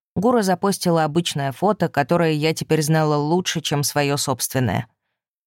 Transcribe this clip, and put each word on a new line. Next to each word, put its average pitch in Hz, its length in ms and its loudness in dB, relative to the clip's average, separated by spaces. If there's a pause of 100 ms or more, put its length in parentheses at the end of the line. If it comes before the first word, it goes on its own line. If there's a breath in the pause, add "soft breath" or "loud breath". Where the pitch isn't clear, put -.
(160)
Гура 233 260 2
запостила 185 640 0
обычное 151 480 -2
фото, 180 360 0
которое 165 440 0
я 156 220 0
теперь 156 280 0
знала 151 340 2
лучше, 156 460 -2
чем 147 220 -2
своё 143 340 0
собственное. 123 720 -2 (600)